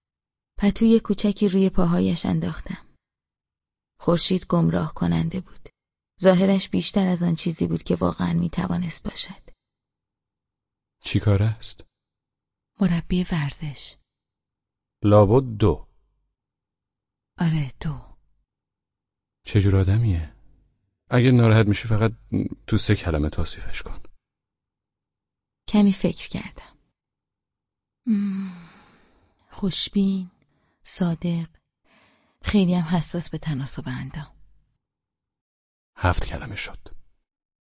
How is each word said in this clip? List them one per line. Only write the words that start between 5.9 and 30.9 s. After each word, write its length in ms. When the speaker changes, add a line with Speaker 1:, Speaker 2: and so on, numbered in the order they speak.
Speaker 1:
ظاهرش 480
بیشتر 380
از 160
آن 120
چیزی 320
بود 160
که 120
واقعاً 380
می‌توانست 680
باشد. 460
Speaker 2:
چی 160
کار 240
است؟ 380
Speaker 1:
مربی 440
ورزش. 720
Speaker 2:
لابد 540
دو. 300
Speaker 1:
آره، 400
دو. 380
Speaker 2:
چه 160
جور 140
آدمیه؟ 600
اگه 220
ناراحت 360
می‌شی 200
فقط 240
تو 100
سه 180
کلمه 340
توصیفش 520
کن. 220
Speaker 1:
کمی 240
فکر 380
کردم. 480
مم، 640
خوشبین، 840
صادق، 640